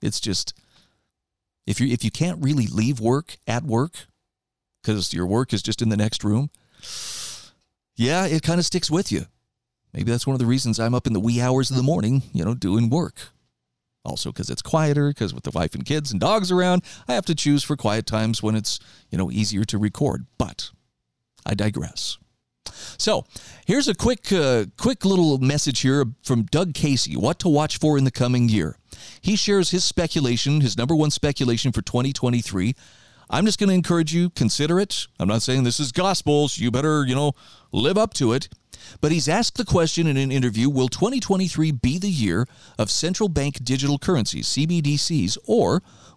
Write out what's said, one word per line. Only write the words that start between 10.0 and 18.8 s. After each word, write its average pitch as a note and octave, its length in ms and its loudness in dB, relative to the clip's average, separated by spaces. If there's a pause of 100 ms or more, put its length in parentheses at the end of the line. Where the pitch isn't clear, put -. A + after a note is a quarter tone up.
that's A#2+ 160 -2
one C3+ 60 2
of B2+ 60 0
the B2 60 0
reasons A#2+ 340 0
I'm A#2 160 0
up B2+ 120 -2
in A2+ 60 0
the G2 80 0
wee A#2 180 0
hours B2+ 300 2
of C3 80 -2
the B2+ 60 2
morning, C3 400 0 (100)
you E2+ 100 -2
know, A2 120 -2
doing A2 340 0
work. - 400 -2 (720)
Also - 300 -8
'cause - 160 -8
it's - 120 -8
quieter, D3 520 0
'cause G#2+ 200 -6
with A#1 120 -14
the - 60 -6
wife E2+ 240 -4
and - 100 -8
kids D3+ 260 -4
and G2 80 -2
dogs F#3 320 0
around, F3+ 320 2 (240)
I A#3+ 60 -2
have G#3+ 140 -2
to E3 80 0
choose C#3+ 280 2
for D3 140 -2
quiet G#2+ 280 -2
times A2 380 -2
when A2 120 2
it's, - 240 -4 (300)